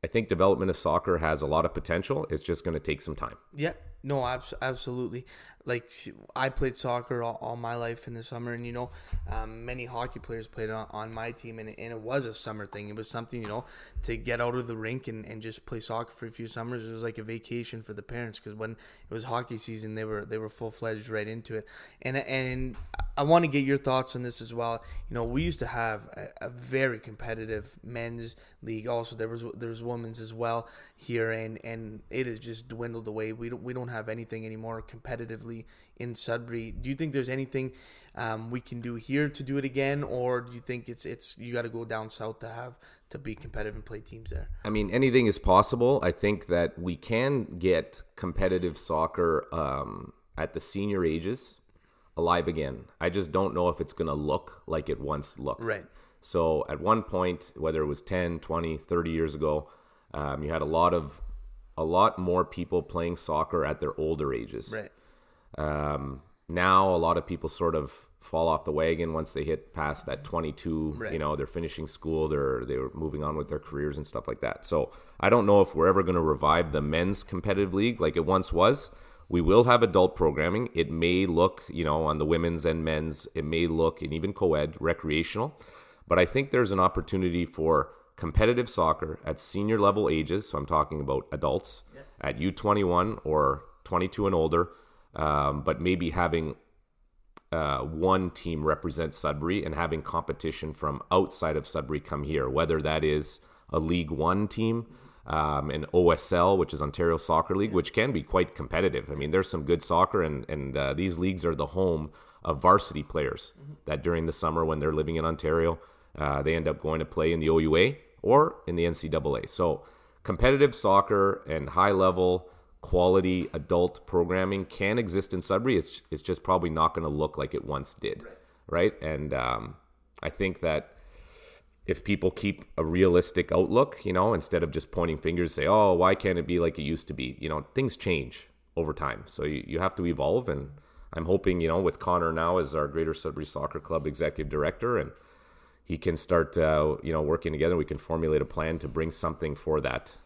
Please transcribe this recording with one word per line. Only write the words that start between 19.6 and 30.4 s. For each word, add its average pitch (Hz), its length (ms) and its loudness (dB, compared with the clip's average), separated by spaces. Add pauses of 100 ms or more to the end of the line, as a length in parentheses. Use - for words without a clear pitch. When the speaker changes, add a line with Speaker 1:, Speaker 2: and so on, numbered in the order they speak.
Speaker 2:
they 110 80 -6
were, 107 220 -6
they 110 120 -6
were 110 120 -6
full-fledged 110 580 -8
right 107 220 -4
into 113 260 -10
it. 107 100 -8 (360)
And, 131 160 -4
and 131 580 -4 (400)
I 143 80 2
wanna 170 240 6
get 143 160 2
your 139 140 2
thoughts 131 400 0
on 123 60 -6
this 120 180 -8
as 113 120 -12
well. 117 300 -4 (260)
You - 40 -10
know, 117 100 -2
we 123 200 -2
used 170 160 -2
to 123 60 -4
have 113 440 -4 (320)
a, - 60 -8
a - 20 -6
very 123 500 -2
competitive 110 840 -8
men's 117 540 -10 (260)
league. 110 280 -8
Also, 117 260 -4
there 113 140 -6
was, 117 160 -10 (100)
there 117 140 -10
was 113 120 -12
women's 117 380 -8
as 113 140 -12
well 117 340 -4 (300)